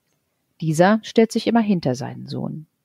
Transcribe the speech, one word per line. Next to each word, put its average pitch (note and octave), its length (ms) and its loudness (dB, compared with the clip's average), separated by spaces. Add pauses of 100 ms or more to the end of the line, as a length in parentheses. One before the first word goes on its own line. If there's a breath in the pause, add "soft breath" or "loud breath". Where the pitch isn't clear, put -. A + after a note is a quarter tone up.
(600)
Dieser F3 420 4
stellt - 280 2
sich - 140 -4
immer A#3 160 2
hinter F3 320 0
seinen B2 320 -10
Sohn. D3 400 -8 (200)